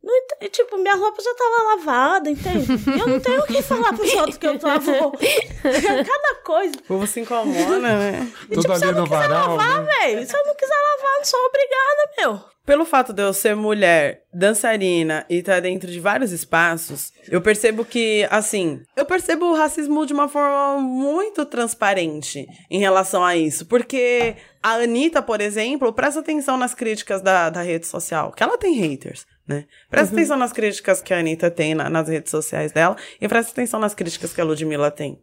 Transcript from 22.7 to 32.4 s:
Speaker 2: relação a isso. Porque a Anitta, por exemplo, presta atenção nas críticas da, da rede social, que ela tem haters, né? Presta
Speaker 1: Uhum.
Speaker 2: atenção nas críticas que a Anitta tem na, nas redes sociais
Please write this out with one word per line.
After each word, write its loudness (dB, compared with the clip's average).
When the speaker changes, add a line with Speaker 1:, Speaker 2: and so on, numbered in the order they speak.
Speaker 2:
relação 4
a 2
isso. 0
Porque 0
a 0
Anitta, 2
por -2
exemplo, -2
presta -2
atenção -2
nas -2
críticas -4
da, 4
da -6
rede -4
social, -6
que -2
ela 0
tem 0
haters, -4
né? -6
Presta 2
Speaker 1:
Uhum. 2
Speaker 2:
atenção 2
nas -2
críticas 0
que -6
a 2
Anitta 0
tem -2
na, -2
nas -2
redes -4
sociais -4